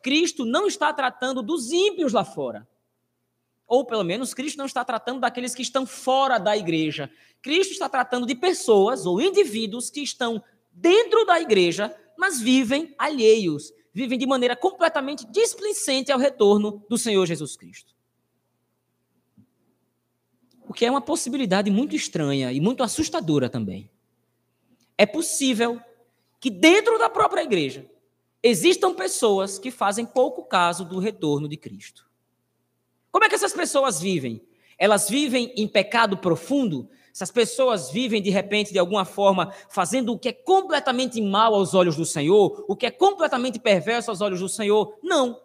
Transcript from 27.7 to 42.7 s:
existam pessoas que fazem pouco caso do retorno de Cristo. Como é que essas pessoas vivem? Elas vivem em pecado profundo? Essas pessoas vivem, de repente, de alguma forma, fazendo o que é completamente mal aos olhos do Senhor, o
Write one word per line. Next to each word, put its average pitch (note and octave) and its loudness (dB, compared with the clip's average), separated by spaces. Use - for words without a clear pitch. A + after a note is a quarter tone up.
existam E4+ 4
pessoas G#3 -2
que B3+ -10
fazem G#3 -2
pouco C#4 -2
caso F3 0
do F3+ -8
retorno D#3 -4
de D3+ -10
Cristo. - -20
Como G4+ 4
é G#4 6
que G4+ 2
essas G4 -2
pessoas C4+ -2
vivem? C3+ -4
Elas G3+ 2
vivem B3+ -2
em G#3 -2
pecado G#3 0
profundo? F3+ -2
Essas - -8
pessoas A3+ 0
vivem, A3+ 0
de G3 -2
repente, G3+ 0
de F#3+ 0
alguma F#3 0
forma, G3 0
fazendo G#3 -2
o F#3 -10
que B3 -4
é - -10
completamente C#4 0
mal G#3+ 2
aos G3 0
olhos F3+ 4
do D#3+ -2
Senhor, D#3+ 2
o G3 -2